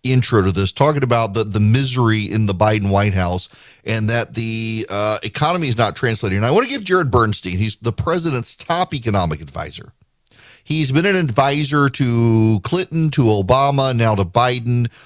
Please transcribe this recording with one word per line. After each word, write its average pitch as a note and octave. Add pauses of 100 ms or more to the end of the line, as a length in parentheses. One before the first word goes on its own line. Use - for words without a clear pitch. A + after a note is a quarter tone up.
intro B2+
to F#2+
this, F#2+
talking D3
about A#2
the, A2+
the G#2
misery A#2
in G#2+
the G2
Biden G#2+
White G2
House F2+ (340)
and A2
that A#2
the, A2+
uh, G#2
economy D3+
is A2+
not A2
translating. G#2+
And A2
I C3
wanna A#3
give B3
Jared F3
Bernstein, G#2+
he's A2
the A2+
president's D#3+
top F3
economic G2
advisor. D2 (720)
He's D3+
been E3
an G3
advisor C#3+
to A2+
Clinton, D#3+
to C3+
Obama, C3
now A2+
to F#2+
Biden. A#2+ (180)